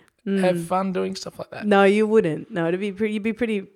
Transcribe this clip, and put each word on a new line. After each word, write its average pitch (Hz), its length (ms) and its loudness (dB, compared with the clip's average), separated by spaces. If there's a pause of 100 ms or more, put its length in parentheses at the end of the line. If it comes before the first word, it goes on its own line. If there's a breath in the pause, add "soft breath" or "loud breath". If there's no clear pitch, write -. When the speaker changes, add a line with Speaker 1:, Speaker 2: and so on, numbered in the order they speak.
(260 loud breath)
Speaker 1:
have 190 320 0
Speaker 2:
Mm. 165 80 -8
Speaker 1:
fun 185 260 -2
doing 190 240 -4
stuff - 240 -14
like - 100 -14
that. - 160 -10
Speaker 2:
No, 196 160 6
you 208 240 4
wouldn't. 208 460 2
No, 170 160 -2
it'd 175 100 0
be 202 140 -6
pre-, 208 200 -2
you'd 214 120 -4
be 226 80 0
pretty 214 440 -2